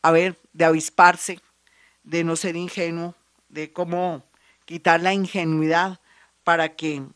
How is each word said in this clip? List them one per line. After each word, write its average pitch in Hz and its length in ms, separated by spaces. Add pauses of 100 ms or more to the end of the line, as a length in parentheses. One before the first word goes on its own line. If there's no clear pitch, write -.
a 165 80
ver, 175 260 (160)
de 165 120
avisparse, 175 760 (640)
de 165 220
no 165 100
ser 170 220
ingenuo, 170 580 (340)
de 156 240
cómo 175 520 (400)
quitar 170 360
la 185 140
ingenuidad 175 840 (420)
para 160 320
que 151 280 (140)